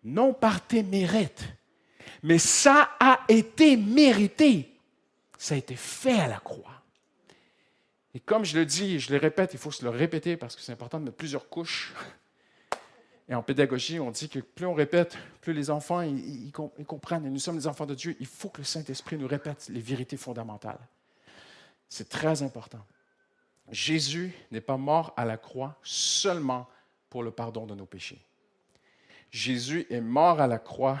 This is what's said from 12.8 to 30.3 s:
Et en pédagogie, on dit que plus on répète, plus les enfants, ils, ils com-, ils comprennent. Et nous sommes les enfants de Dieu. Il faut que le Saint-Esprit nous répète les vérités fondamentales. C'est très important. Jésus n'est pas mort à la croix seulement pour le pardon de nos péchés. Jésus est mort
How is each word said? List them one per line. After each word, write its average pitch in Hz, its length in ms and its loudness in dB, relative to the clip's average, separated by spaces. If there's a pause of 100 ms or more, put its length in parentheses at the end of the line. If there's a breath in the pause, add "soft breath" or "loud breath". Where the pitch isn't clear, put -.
Et 123 60 -4
en 120 60 -2
pédagogie, 139 580 0
on 123 120 -4
dit 151 160 -10
que 135 120 -8
plus - 260 -12
on 180 80 -4
répète, 160 440 2 (220 loud breath)
plus 165 140 -6
les 147 160 -4
enfants, 151 320 -4
ils, 139 460 -8
ils 143 40 -14
com-, 151 260 -12
ils 147 80 -14
comprennent. 160 400 -8
Et 135 40 -6
nous 135 100 -6
sommes 170 160 -6
les 151 120 -6
enfants 147 180 -6
de 139 100 -8
Dieu. 160 240 -10
Il 135 80 -12
faut - 220 -14
que - 100 -18
le 139 60 -12
Saint-Esprit 151 520 -10
nous 135 100 -6
répète 143 420 -8
les 123 100 -10
vérités 127 380 -8
fondamentales. 113 640 -12 (1080 soft breath)
C'est - 220 -14
très 156 340 -2
important. 113 420 -12 (840)
Jésus 156 640 -4 (180)
n'est 113 100 -8
pas 135 160 -6
mort 151 380 0
à 120 100 -4
la 110 120 -4
croix 135 460 -12
seulement 135 840 -2 (420 soft breath)
pour 123 140 -8
le 113 80 -8
pardon 113 340 -10
de 104 100 -14
nos 98 100 -16
péchés. 87 360 -18 (1120 soft breath)
Jésus 127 580 -4
est 120 120 -4
mort 151 400 2